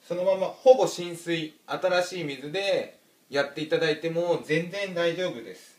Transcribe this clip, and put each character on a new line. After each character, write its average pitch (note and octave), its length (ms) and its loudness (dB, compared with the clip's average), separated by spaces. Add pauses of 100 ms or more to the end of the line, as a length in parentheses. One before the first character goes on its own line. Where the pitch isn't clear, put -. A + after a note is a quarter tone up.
そ E3+ 80 -4
の F3+ 80 -2
ま F#3+ 140 4
ま F#3 100 0
ほ - 280 8
ぼ F#3+ 120 4
浸 F3 300 -8
水、 E3 500 -6
新 F3+ 360 0
し F3+ 180 -6
い - 20 -4
水 C#3+ 300 -8
で F#3+ 440 -2 (320)
や C#3 140 0
っ - 100 -6
て D#3 100 -6
い D#3 40 -6
た D#3 120 0
だ D#3 120 2
い D3+ 80 -2
て E3 100 -4
も E3+ 360 0
全 E3 260 0
然 G3 240 -6
大 E3+ 220 0
丈 F#3 100 -2
夫 A#2+ 160 -8
で F#2 120 -14
す。 - 240 -20